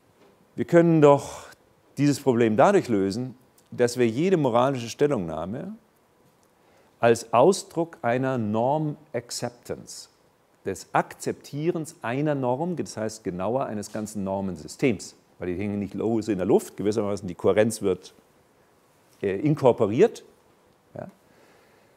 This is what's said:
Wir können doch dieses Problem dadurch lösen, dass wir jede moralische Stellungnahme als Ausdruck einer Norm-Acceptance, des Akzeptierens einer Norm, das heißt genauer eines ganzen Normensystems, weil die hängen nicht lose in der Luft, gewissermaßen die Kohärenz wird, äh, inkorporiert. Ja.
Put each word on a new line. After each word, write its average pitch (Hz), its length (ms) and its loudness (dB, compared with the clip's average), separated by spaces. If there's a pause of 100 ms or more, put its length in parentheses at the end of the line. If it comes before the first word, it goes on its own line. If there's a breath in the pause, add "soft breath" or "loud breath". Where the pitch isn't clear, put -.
(560)
Wir 123 100 -4
können 170 360 6
doch 143 420 4 (540)
dieses 143 220 2
Problem 117 380 2
dadurch 175 300 4
lösen, 107 480 -2 (360)
dass 120 260 0
wir 123 100 4
jede 165 300 2
moralische 123 520 0
Stellungnahme 117 840 -4 (1200 soft breath)
als 120 320 2
Ausdruck 165 720 2
einer 131 360 -2
Norm-Acceptance, 123 1700 -6 (560)
des 95 280 -10
Akzeptierens 156 1080 -4
einer 143 340 -2
Norm, 135 400 -2
das - 220 -8
heißt 107 260 -8
genauer 98 440 -4
eines 104 240 -10
ganzen 107 320 -8
Normensystems, 95 920 -4 (240)
weil 90 100 -6
die 87 60 -4
hängen 101 240 -4
nicht 98 140 -6
lose 107 380 -2
in 95 80 0
der 92 80 -2
Luft, 113 280 0
gewissermaßen 101 520 -2
die 90 80 -10
Kohärenz 110 460 2
wird, 92 320 -4 (1080)
äh, 98 180 -2
inkorporiert. 131 840 2 (720)
Ja. - 120 -12 (880 soft breath)